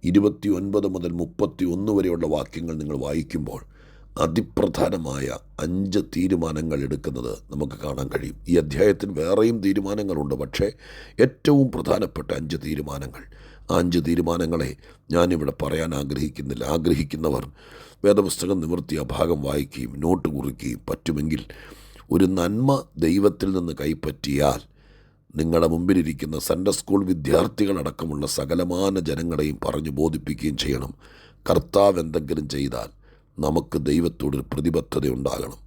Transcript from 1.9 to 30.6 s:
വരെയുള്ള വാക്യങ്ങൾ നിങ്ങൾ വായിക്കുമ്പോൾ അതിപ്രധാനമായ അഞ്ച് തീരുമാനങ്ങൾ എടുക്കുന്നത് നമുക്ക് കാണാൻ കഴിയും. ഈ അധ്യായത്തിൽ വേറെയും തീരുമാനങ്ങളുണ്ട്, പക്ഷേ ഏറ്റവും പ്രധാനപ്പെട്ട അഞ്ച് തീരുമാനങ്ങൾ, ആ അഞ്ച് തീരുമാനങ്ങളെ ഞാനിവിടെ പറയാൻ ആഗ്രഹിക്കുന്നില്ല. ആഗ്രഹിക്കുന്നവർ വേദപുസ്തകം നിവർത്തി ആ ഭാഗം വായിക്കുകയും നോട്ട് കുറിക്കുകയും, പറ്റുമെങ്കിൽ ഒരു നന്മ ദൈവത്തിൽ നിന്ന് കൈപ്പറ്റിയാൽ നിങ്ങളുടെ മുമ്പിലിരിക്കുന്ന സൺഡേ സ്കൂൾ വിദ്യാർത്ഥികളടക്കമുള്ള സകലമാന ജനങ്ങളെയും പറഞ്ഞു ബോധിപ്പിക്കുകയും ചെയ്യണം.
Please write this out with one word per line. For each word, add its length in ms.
വരെയുള്ള 340
വാക്യങ്ങൾ 500
നിങ്ങൾ 220
വായിക്കുമ്പോൾ 600
അതിപ്രധാനമായ 1080
അഞ്ച് 480
തീരുമാനങ്ങൾ 720
എടുക്കുന്നത് 520
നമുക്ക് 280
കാണാൻ 300
കഴിയും. 280
ഈ 80
അധ്യായത്തിൽ 560
വേറെയും 480
തീരുമാനങ്ങളുണ്ട്, 760
പക്ഷേ 340
ഏറ്റവും 520
പ്രധാനപ്പെട്ട 600
അഞ്ച് 300
തീരുമാനങ്ങൾ, 600
ആ 80
അഞ്ച് 240
തീരുമാനങ്ങളെ 720
ഞാനിവിടെ 460
പറയാൻ 380
ആഗ്രഹിക്കുന്നില്ല. 760
ആഗ്രഹിക്കുന്നവർ 760
വേദപുസ്തകം 580
നിവർത്തി 360
ആ 120
ഭാഗം 340
വായിക്കുകയും 580
നോട്ട് 280
കുറിക്കുകയും, 560
പറ്റുമെങ്കിൽ 580
ഒരു 200
നന്മ 400
ദൈവത്തിൽ 520
നിന്ന് 240
കൈപ്പറ്റിയാൽ 840
നിങ്ങളുടെ 340
മുമ്പിലിരിക്കുന്ന 680
സൺഡേ 340
സ്കൂൾ 320
വിദ്യാർത്ഥികളടക്കമുള്ള 1200
സകലമാന 760
ജനങ്ങളെയും 580
പറഞ്ഞു 340
ബോധിപ്പിക്കുകയും 640
ചെയ്യണം. 360